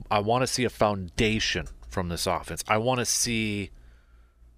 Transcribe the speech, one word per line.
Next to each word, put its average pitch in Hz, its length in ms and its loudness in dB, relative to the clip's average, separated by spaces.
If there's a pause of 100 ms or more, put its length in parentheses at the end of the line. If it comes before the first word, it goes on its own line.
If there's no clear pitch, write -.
(120)
I 104 80 4
wanna 117 280 2
see 123 180 0
a 101 40 2
foundation 107 1000 0 (200)
from 87 220 -2
this 85 180 -2
offense. 82 400 -2
I 107 100 4
wanna 123 280 2
see, 107 640 -2 (880)